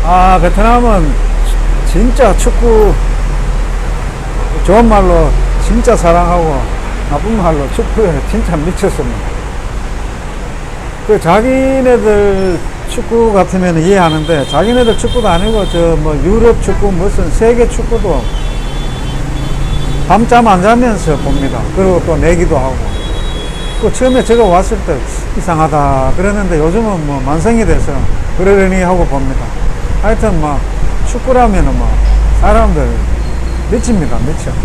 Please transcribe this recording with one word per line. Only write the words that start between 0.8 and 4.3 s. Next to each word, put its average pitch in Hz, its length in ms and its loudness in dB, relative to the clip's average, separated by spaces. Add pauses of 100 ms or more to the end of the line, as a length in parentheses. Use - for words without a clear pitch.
진짜 214 460 2
축구, 392 580 2 (1700)